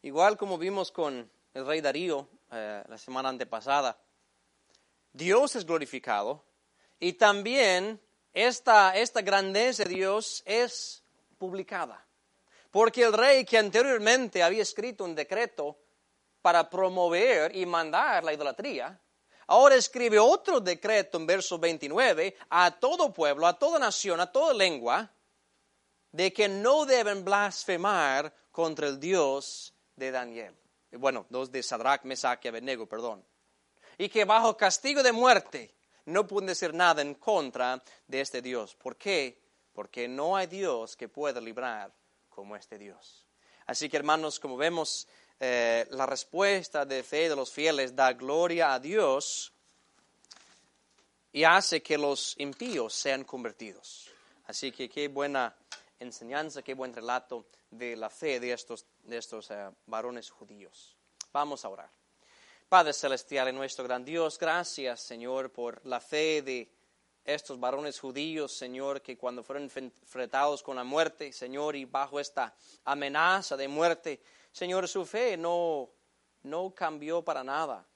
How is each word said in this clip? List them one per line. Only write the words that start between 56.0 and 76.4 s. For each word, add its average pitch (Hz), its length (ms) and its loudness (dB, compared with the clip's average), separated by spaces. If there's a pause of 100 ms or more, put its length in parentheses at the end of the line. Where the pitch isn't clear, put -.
qué 135 120 -12
buen 131 180 -10
relato 120 540 -8 (240)
de 117 260 -10
la 110 140 -8
fe 143 300 -6
de 123 120 -6
estos, - 340 -12 (160)
de 117 160 -12
estos, 110 320 -16
eh, 101 200 -12 (160)
varones 117 440 -10
judíos. - 640 -20 (360)
Vamos 147 320 -4
a 110 40 -8
orar. 95 220 -14 (800)
Padre 165 240 6
celestial 135 560 -2
y 127 40 -4
nuestro 135 320 -8
gran 123 200 -6
Dios, 156 340 -4
gracias, 160 640 -4
Señor, 127 500 -8
por 120 340 -10
la 123 160 -6
fe 151 420 -2
de 127 280 -10 (540)
estos 143 340 -8
varones 135 400 -6
judíos, 143 540 -8
Señor, 135 500 -10
que 127 160 -18
cuando 123 240 -8
fueron 139 260 -12
enf-, 131 100 -14
enfrentados 135 840 -4
con 135 140 -10
la 123 80 -8
muerte, 151 480 -4
Señor, 143 440 -8
y 135 80 -10
bajo 135 360 -6
esta 135 340 -6 (300)
amenaza 147 720 -2
de 135 120 -6
muerte, 160 540 -2 (280)
Señor, 185 360 -4
su 175 200 -6
fe 220 320 -4
no, 165 500 -4 (540)